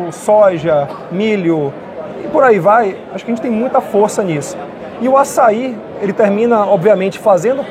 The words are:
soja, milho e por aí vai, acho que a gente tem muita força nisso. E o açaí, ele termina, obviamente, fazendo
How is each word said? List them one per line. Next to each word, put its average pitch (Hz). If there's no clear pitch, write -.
soja, 165
milho 170
e -
por 294
aí 220
vai, 202
acho 196
que 226
a 233
gente 233
tem 254
muita 247
força 208
nisso. 156
E 240
o 262
açaí, 254
ele 202
termina, 214
obviamente, 190
fazendo 220